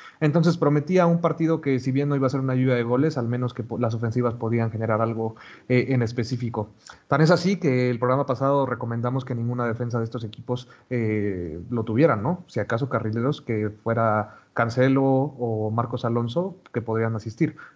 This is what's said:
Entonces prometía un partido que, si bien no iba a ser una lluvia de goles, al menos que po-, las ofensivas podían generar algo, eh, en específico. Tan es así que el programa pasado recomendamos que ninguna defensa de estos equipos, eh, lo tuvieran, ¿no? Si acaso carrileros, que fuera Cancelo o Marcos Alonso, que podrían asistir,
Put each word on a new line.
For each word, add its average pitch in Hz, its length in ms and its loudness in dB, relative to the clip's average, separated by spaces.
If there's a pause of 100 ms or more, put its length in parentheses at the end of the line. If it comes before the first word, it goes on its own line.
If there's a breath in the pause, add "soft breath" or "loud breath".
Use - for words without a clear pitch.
(200 loud breath)
Entonces 160 380 4
prometía 151 480 4
un 170 160 4
partido 160 400 0
que, 135 180 0
si 127 140 -2
bien 143 160 0
no 143 80 0
iba 135 100 2
a - 20 2
ser 135 120 -2
una 131 140 0
lluvia 127 200 4
de 120 80 2
goles, 131 340 0
al 117 120 -2
menos 123 240 -2
que 120 100 -6
po-, 117 140 -8
las 117 180 0
ofensivas 117 380 0
podían 117 360 -2
generar 110 320 0
algo, 113 360 -4 (320 loud breath)
eh, 123 200 4
en 127 120 2
específico. 117 680 -4 (360 loud breath)
Tan 143 140 4
es 160 100 6
así 175 260 2
que 127 320 2
el 120 100 -2
programa 131 260 2
pasado 139 400 0
recomendamos 120 580 -4
que 127 100 -6
ninguna 120 320 -2
defensa 120 340 -4
de 113 40 0
estos 117 220 -8
equipos, 123 420 -8 (220 soft breath)
eh, 104 800 -2
lo 117 160 -2
tuvieran, 113 360 4
¿no? 151 120 -2 (140)
Si - 120 -6
acaso 117 300 -2
carrileros, 117 520 -2
que 107 280 -2
fuera 110 680 -2 (160)
Cancelo 127 480 2
o 123 680 0
Marcos 120 340 -4
Alonso, 120 540 -2 (160)
que 120 80 -4
podrían 113 340 -2
asistir, 110 400 -4 (200 loud breath)